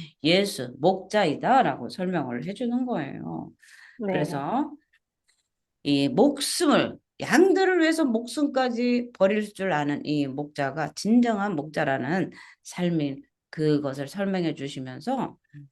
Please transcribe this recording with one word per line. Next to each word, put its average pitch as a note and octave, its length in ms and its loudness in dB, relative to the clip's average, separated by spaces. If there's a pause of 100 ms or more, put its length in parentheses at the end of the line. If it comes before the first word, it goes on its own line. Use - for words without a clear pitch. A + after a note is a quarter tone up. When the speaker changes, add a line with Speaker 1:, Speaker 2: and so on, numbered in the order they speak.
(240)
Speaker 1:
예수 D#3 560 2
목자이다"라고 F3 1080 2
설명을 D3+ 580 -4
해주는 A#3+ 380 -4
거예요. E3 680 -6 (500)
Speaker 2:
네. G3 120 -2
Speaker 1:
그래서 F3+ 580 -2 (1120)
이 C#3 260 2
목숨을, A3 880 2 (220)
양들을 F#4 600 4
위해서 D#4+ 240 2
목숨까지 B3 1120 0
버릴 G#3 360 2
줄 F#3+ 180 -2
아는 D3 320 0
이 D3 220 0
목자가, C#3+ 680 -6
진정한 G#3 640 2
목자라는 D3 760 -2 (320)
삶인 D#3 580 -2 (280)
그것을 C#3+ 580 0
설명해 F#3 460 -2
주시면서, C#3 800 -6 (360)